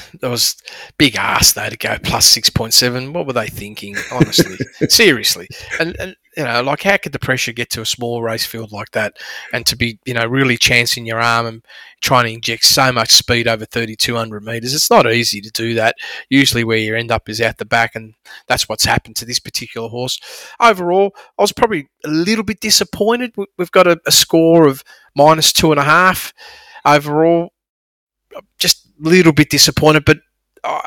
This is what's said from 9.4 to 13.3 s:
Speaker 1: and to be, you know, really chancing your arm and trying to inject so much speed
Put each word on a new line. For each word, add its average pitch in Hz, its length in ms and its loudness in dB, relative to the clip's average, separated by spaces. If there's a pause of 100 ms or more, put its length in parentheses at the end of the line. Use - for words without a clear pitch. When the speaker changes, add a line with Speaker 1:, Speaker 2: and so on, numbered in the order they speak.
Speaker 1:
and 120 140 -6
to 113 100 -2
be, 117 280 -4
you 123 80 -6
know, 117 120 -2
really 127 320 0
chancing 120 480 0
your 113 160 -4
arm 117 240 2
and 113 180 -12 (380)
trying 123 240 4
to 113 80 -6
inject 113 320 -4
so 135 260 4
much 117 200 0
speed 117 360 2